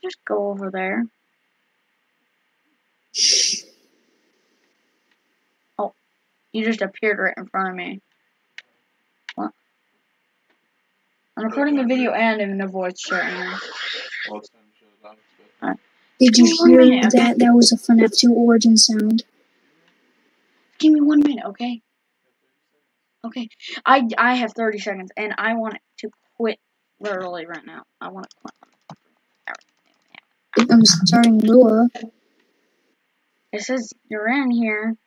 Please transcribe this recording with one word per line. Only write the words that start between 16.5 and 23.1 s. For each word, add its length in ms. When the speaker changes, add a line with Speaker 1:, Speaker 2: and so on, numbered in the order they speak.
Speaker 1:
me 60
one 100
Speaker 2:
hear 120
Speaker 1:
minute, 260
okay? 100
Speaker 2:
that? 220
That 140
was 180
a 60
fnaf 400
two 160
origin 440
sound. 460
Speaker 1:
Give 160
me 80
one 180
minute, 260
okay? 360